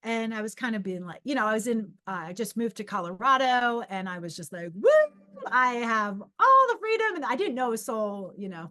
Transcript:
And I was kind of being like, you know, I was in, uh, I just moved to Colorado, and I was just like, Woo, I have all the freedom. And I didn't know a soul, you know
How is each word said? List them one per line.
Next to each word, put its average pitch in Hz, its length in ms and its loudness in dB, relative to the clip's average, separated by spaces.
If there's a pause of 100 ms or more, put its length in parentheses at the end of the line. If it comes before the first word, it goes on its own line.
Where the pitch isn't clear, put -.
And 226 320 -4
I 220 60 -6
was 214 140 -6
kind 233 200 -4
of 208 80 -4
being 185 220 -6
like, 165 200 -14
you 285 100 -4
know, 233 120 2
I 214 60 2
was 220 140 0
in, 226 260 -2 (140)
uh, 185 220 -6
I 180 40 -10
just 202 240 -6
moved 226 220 -2
to 214 60 -8
Colorado, 240 1040 2
and 190 200 -6
I 180 100 -8
was 170 160 -8
just - 180 -12
like, 175 220 -10
Woo, 254 160 4 (600)
I 247 240 2
have 220 460 0
all 523 480 6
the 466 120 0
freedom. 440 360 0
And 294 80 -6
I 240 120 -2
didn't 349 180 -2
know 247 180 0
a 226 60 -2
soul, 208 580 -4
you 196 120 -10
know 170 220 -10